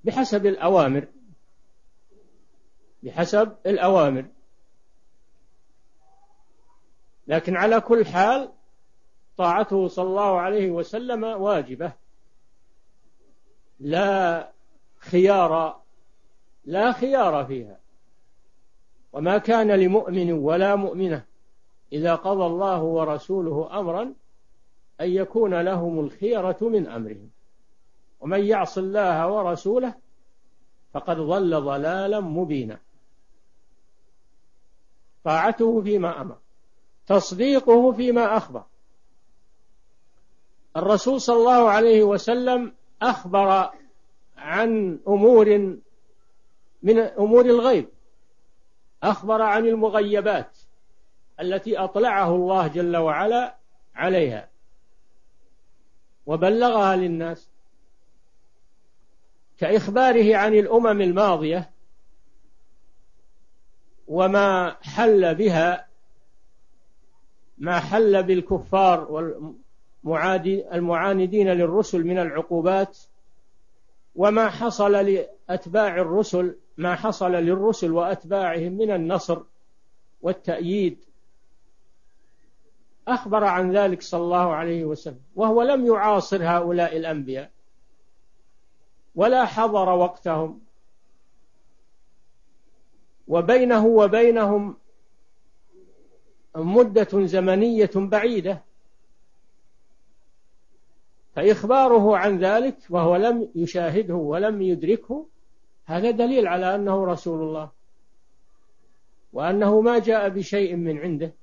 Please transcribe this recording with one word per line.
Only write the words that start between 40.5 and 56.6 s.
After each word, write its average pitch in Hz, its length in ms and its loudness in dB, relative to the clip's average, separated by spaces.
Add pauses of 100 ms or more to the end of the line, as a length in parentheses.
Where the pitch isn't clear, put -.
الرسول 208 440 0
صلى 240 160 0
الله 233 340 6
عليه 220 320 6
وسلم 240 680 0 (300)
أخبر 196 680 0 (640)
عن 190 640 -2 (100)
أمور 208 680 6 (1040)
من 220 160 4
أمور 226 480 4
الغيب، 240 420 2 (1160)
أخبر 214 380 -2
عن 220 240 0
المغيبات 208 920 0 (840)
التي 185 380 -4
أطلعه 196 560 0
الله 180 320 2
جل 170 300 -2
وعلا 185 580 0 (400)
عليها 147 540 -2 (1800)
وبلغها 196 680 2